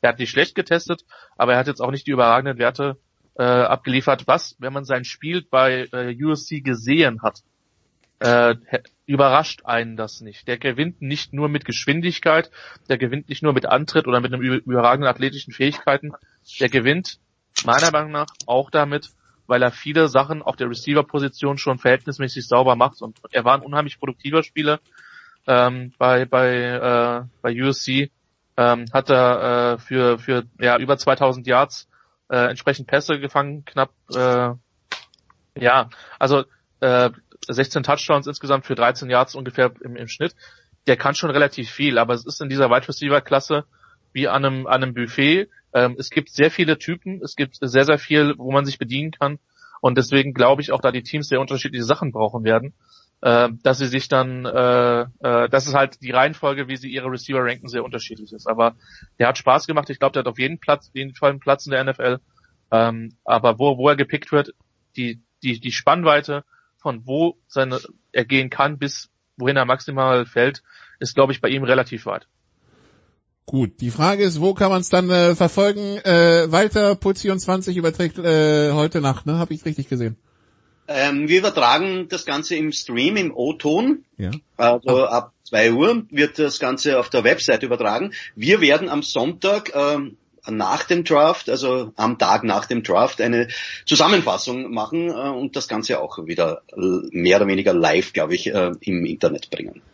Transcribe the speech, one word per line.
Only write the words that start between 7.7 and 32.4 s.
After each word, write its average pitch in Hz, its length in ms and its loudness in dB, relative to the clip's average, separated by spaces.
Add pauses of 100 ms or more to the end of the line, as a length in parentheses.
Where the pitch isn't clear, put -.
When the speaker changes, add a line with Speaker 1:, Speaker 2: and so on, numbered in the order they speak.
Speaker 1:
äh, 120 340 4 (160)
he-, - 180 -6 (180)
überrascht 143 580 2
einen 117 320 -4
das 110 240 -10
nicht. 104 260 -18
Der 123 120 -4
gewinnt 143 440 -4
nicht 143 300 -8
nur 147 160 -2
mit 147 160 -4
Geschwindigkeit, 160 880 0 (360)
der 131 100 0
gewinnt 127 300 -4
nicht - 140 -10
nur 151 100 2
mit 127 140 0
Antritt 151 400 0
oder 123 140 2
mit 123 120 -4
einem 123 100 -6
ü-, 127 220 -2
überragenden 127 460 2
athletischen 135 420 -6
Fähigkeiten, 143 600 -2 (480)
der 123 80 2
gewinnt 135 500 0 (460)
meiner 143 260 4
Meinung 151 220 -4
nach 147 160 -4 (180)
auch 127 240 -2
damit, 147 400 -2 (380)
weil 123 120 2
er 123 120 2
viele 156 340 0
Sachen 143 340 0
auf - 140 -4
der 123 160 -6
Receiver-Position 143 880 -2
schon 131 200 -2
verhältnismäßig 131 680 -2
sauber 123 300 4
macht 123 260 0
und 113 160 -16 (140)
er 123 120 0
war 127 120 4
ein 139 60 -4
unheimlich 147 360 -6
produktiver 143 460 -4
Spieler, 151 340 -2 (680)
ähm, 123 520 2
bei, 127 260 2
bei, 127 320 2
äh, 120 680 -2 (200)
bei 120 200 -4
U 135 60 0
S 135 140 -4
C, 135 280 -2 (460)
ähm, 120 360 2
hat 131 180 0
er, 123 640 2
äh, 117 40 -10
für, 123 400 0
für, 123 260 -4 (160)
ja, 120 180 4
über 131 180 0
zweitausend 131 500 0
Yards, 127 420 0 (400)
äh, 123 220 2